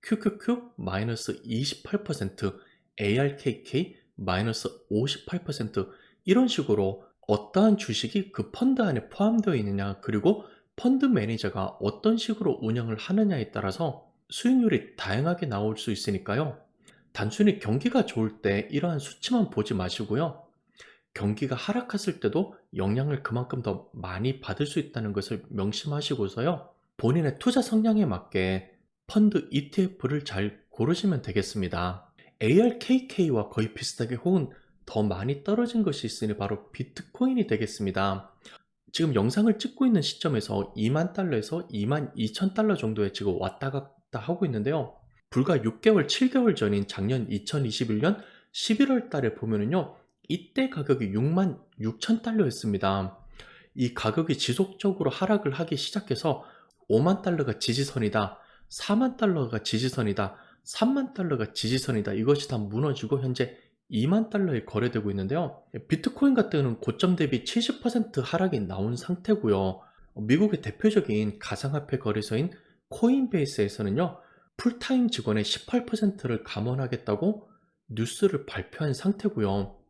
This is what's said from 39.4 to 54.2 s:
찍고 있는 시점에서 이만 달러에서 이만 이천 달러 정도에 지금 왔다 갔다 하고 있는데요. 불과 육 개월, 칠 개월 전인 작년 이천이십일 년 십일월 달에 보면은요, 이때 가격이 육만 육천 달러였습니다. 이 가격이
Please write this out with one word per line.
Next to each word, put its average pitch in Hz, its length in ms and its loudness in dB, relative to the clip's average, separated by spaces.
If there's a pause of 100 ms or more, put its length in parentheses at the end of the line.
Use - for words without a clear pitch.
찍고 - 280 0
있는 208 160 6
시점에서 104 760 -2
이만 147 380 2
달러에서 165 560 -2
이만 127 440 -2
이천 185 380 -2
달러 214 240 2
정도에 107 360 0
지금 92 280 -2
왔다 95 300 -4
갔다 - 480 -10
하고 175 260 -2
있는데요. 131 520 -2 (340)
불과 135 340 2
육 110 160 -2
개월, 208 280 6
칠 254 200 2
개월 240 260 4
전인 101 320 0
작년 113 440 -2
이천이십일 110 720 -2
년 180 200 2 (320)
십일월 247 560 2
달에 123 260 0
보면은요, 113 640 0 (320)
이때 262 400 -2
가격이 135 380 0
육만 147 520 2 (220)
육천 113 400 0
달러였습니다. 101 960 0 (580)
이 123 200 -2
가격이 151 440 0